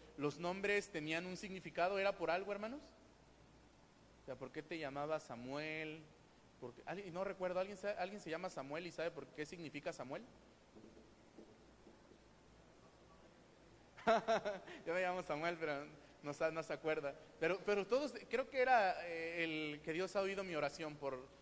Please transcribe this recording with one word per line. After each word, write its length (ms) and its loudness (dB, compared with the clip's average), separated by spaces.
los 220 0
nombres 520 2
tenían 360 0
un 100 -6
significado? 640 0
¿Era 180 2
por 140 0
algo, 220 0
hermanos? 280 -4
O 20 -20
sea, 120 -8
¿por 140 -8
qué 120 -6
te 160 -6
llamabas 460 -2
Samuel? 800 -4
¿Por 120 -8
qué? 140 -18
Alguien, 260 -6
no 120 -2
recuerdo, 360 0
¿alguien 160 -2
sa-, 240 -2
alguien 200 -4
se 100 -8
llama 180 -2
Samuel 380 -6
y 60 -8
sabe 180 -2
por 160 -8
qué 180 -8
significa 480 -6
Samuel? 300 -6
<laughs> 800 4
Yo 80 2
me 80 2
llamo 200 2
Samuel, 380 0
pero 240 0
no 100 -4
sa-, 180 2
no 120 -2
se 100 -6
acuerda. 420 0
Pero, 280 4
pero 200 4
todos, 280 2
creo 180 2
que 120 2
era, 360 8
eh, 380 0
el 380 0
que 100 0
Dios 240 0
ha 60 6
oído 200 0
mi 120 -4
oración 420 0
por, 260 -2